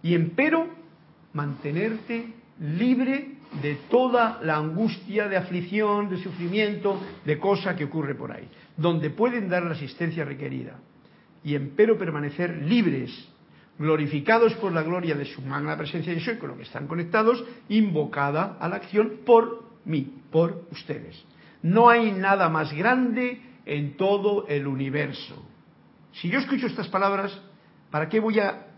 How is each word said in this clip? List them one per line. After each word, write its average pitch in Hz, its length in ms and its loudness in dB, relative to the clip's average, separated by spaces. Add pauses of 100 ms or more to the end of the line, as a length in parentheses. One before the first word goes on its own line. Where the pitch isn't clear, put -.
Y 170 120 2
empero, 311 540 2 (640)
mantenerte 214 1000 -4 (280)
libre 247 760 0 (260)
de 147 140 -2 (140)
toda 240 520 4
la 156 140 0
angustia 196 720 -2
de 196 80 0
aflicción, 202 720 0
de 185 100 -4
sufrimiento, 196 840 -2 (240)
de 147 140 0
cosa 196 380 0
que 147 80 -4
ocurre 143 300 -4
por - 180 -10
ahí. - 160 -14 (280)
Donde 160 340 0
pueden 220 380 0
dar 175 160 0
la 170 80 -4
asistencia 156 520 -4
requerida. 135 540 -10 (680)
Y 147 100 -2
empero 208 440 4
permanecer 160 640 -4
libres, 151 680 0 (500)
glorificados 160 760 4
por 196 180 -4
la 165 100 0
gloria 170 320 -2
de 143 120 -4
su - 160 -14
magna 143 340 -4
presencia 170 360 -6
yo 165 80 -2
soy, 226 160 -4
con 143 140 -10
lo 123 60 -14
que - 80 -16
están 139 220 -10
conectados, 214 580 2 (240)
invocada 156 920 0
a 160 100 -4
la 196 80 -4
acción 208 480 0
por 233 400 6 (200)
mí, 143 460 -4
por 165 420 0
ustedes. - 500 -12 (400)
No 220 260 8
hay 233 240 6
nada 190 360 2
más 156 240 0
grande 247 680 0 (240)
en 147 320 -4
todo 202 520 2
el 143 180 -2
universo. 135 800 -4 (680)
Si - 180 -8
yo 247 80 0
escucho 262 280 -2
estas - 220 -6
palabras, 196 500 -2 (520)
¿para 151 180 -4
qué 214 120 2
voy 220 200 0
a - 260 -4 (120)